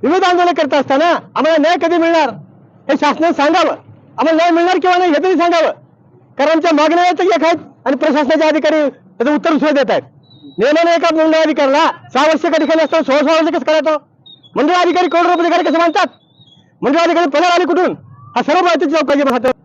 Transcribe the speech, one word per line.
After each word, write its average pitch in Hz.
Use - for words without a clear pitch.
विविध 359
आंदोलन 349
करत 302
असताना 285
आम्हाला 302
न्याय 320
कधी 339
मिळणार 330
हे 285
शासनाने 294
सांगावं, 302
आम्हाला 294
न्याय 330
मिळणार 339
किंवा 359
नाही 359
हे 302
तरी 370
सांगावं. 330
कारण 294
आमच्या 330
मागण्या 339
तर 381
एक 339
आहेत 339
आणि 269
प्रशासनाचे 302
अधिकारी 302
त्याचं -
उत्तर 311
दुसरं 302
देत 254
आहेत. 165
नियमाने 320
एका 330
मंडळ 320
अधिकाऱ्याला 302
सहा 285
वर्ष 320
एका 320
ठिकाणी 320
असतो, 320
सोळा 269
सोळा 302
वर्ष 320
कसं 302
करायचं? 311
मंडळ 294
अधिकारी, 359
कोण 339
अधिकारी 339
कसं 320
मानतात? 339
मंडळ 277
अधिकारी 339
पगार 320
आले 349
कुठून? 330
हा 247
सर्व 302
माहिती 339
दिली 302
पाहिजे 285
मला 262
तर. 247